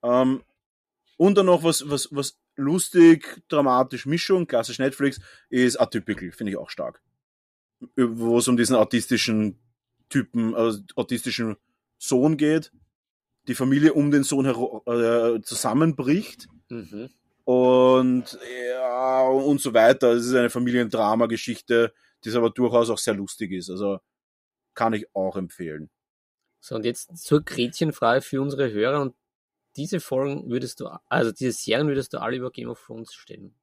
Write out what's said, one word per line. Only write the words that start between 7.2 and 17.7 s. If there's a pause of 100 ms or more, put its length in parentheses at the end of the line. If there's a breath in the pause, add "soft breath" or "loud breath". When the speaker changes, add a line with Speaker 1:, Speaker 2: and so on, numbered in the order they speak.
Speaker 1:
Wo
es
um
diesen
autistischen (500)
Typen,
also (160)
autistischen (420)
Sohn
geht, (760)
die
Familie
um
den
Sohn
hero-,
äh,
zusammenbricht (240)
Speaker 2:
Mhm. (360)
Speaker 1:
und, (320)